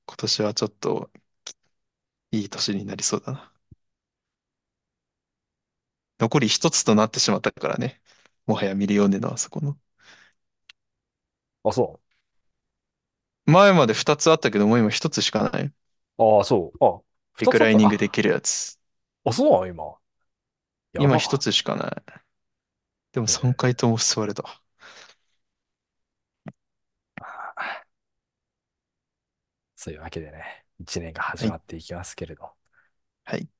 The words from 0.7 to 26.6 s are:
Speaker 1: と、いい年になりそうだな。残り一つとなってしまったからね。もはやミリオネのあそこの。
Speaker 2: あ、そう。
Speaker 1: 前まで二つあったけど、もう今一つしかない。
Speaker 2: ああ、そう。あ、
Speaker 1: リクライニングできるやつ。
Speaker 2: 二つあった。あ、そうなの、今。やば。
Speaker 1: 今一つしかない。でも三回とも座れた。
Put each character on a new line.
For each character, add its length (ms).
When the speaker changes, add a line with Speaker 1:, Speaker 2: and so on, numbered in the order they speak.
Speaker 1:
と、 400
い 160
い 40
年 260
に 100
な 80
り 100
そ 140
う 40
だ 100
な。 200
残 200
り 100
一 220
つ 120
と 120
な 100
っ 60
て 100
し 100
ま 60
っ 40
た 120
か 160
ら 80
ね。 240
も 80
は 100
や 100
ミ 120
リ 120
オ 100
ネ 100
の 140
あ 40
そ 120
こ 120
の。 160
Speaker 2:
あ、 100
そ 260
う。 40
Speaker 1:
前 220
ま 140
で 80
二 220
つ 140
あ 40
っ 40
た 120
け 80
ど、 80
も 80
う 40
今 120
一 180
つ 140
し 80
か 180
な 120
い。 120
Speaker 2:
あ 240
あ、 20
そ 360
う。 60
あ、 160
Speaker 1:
リ 80
ク 120
ラ 100
イ 80
ニ 80
ン 40
グ 80
で 120
き 120
る 80
や 120
つ。 360
Speaker 2:
二 40
つ 0
あ 0
っ 0
た。 0
あ、 40
そ 160
う 40
な 60
の、 80
今。 320
や 120
ば。 100
Speaker 1:
今 20
一 200
つ 160
し 80
か 160
な 120
い。 320
で 60
も 80
三 280
回 200
と 140
も 80
座 300
れ 80
た。 260